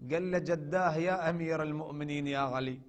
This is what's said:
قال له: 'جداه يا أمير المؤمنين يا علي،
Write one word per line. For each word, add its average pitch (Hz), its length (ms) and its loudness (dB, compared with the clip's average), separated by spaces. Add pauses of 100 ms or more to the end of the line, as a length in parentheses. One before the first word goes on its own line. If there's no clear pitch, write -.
(120)
قال 180 200 0
له: 180 60 4
'جداه 165 580 2
يا 170 340 2
أمير 160 340 0
المؤمنين 147 640 -2
يا 139 120 0
علي، 131 500 -2